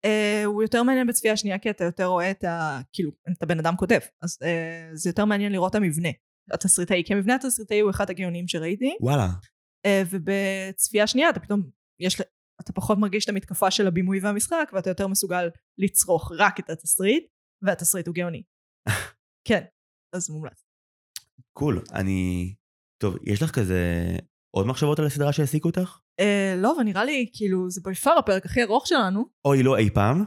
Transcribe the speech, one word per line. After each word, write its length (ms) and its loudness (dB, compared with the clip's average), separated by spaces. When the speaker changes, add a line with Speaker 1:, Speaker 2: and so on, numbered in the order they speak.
Speaker 1:
אה, 400 2
הוא 180 0
יותר 200 2
מעניין 240 4
בצפייה 280 2
השנייה, 240 -2
כי 120 -2
אתה 140 -2
יותר 200 -2
רואה 260 2
את 140 -6
ה-, 360 -4
כאילו, 180 -2
את 100 -4
הבן 160 -2
אדם 180 0
כותב. 220 0
אז, 200 -8
אה, 500 -6
זה 180 -6
יותר 140 0
מעניין 280 0
לראות 180 0
את 40 -6
המבנה, 340 0
התסריטאי, 540 0
כי 80 0
המבנה 200 2
התסריטאי 460 -2
הוא 100 4
אחד 200 -2
הגאונים 380 -6
שראיתי. 520 -2
Speaker 2:
וואלה. 280 2
Speaker 1:
אה, 240 4
ובצפייה 960 -2
שנייה 240 2
אתה 100 -2
פתאום, 220 -2
יש 200 -2
ל-, 40 -4
אתה 120 -14
פחות 260 0
מרגיש 260 0
את 40 -4
המתקפה 420 0
של 160 2
הבימוי 340 0
והמשחק, 520 -2
ואתה 180 -2
יותר 160 -2
מסוגל 420 -2
לצרוך 600 0
רק 220 4
את 100 -10
התסריט, 540 0
והתסריט 440 -2
הוא 80 -6
גאוני. 280 -6
Speaker 2:
<laughs> 600 -8
Speaker 1:
כן, 160 2
אז 160 -6
מומלץ. 340 -12
Speaker 2:
קול, 300 0
אני... 640 -2
טוב, 140 0
יש 160 0
לך 80 0
כזה 560 0
עוד 100 2
מחשבות 320 0
על 80 0
הסדרה 260 0
שהעסיקו 360 0
אותך? 300 -4
Speaker 1:
אה, 360 2
לא, 120 2
ונראה 360 0
לי, 280 -2
כאילו, 380 -2
זה 100 -8
by 240 -8
far 140 6
הפרק 280 2
הכי 160 0
ארוך 240 2
שלנו. 380 2
Speaker 2:
אוי, 180 6
לא, 140 6
אי 140 6
פעם? 360 4